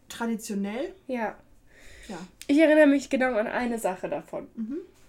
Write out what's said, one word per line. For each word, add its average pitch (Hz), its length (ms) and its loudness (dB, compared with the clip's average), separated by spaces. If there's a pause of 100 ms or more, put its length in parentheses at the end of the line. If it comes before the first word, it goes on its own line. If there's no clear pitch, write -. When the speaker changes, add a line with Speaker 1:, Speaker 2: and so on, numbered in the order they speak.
Speaker 1:
traditionell. 226 840 -6 (140)
Speaker 2:
Ja. 226 280 -6 (720)
Speaker 1:
Ja. 190 100 -12 (300)
Speaker 2:
Ich 285 100 4
erinnere 302 300 8
mich 277 220 2
genau 254 260 0
an 220 120 0
eine 233 320 -4
Sache 185 300 -4
davon. - 460 -10
Speaker 1:
Mhm. 226 220 -8 (320)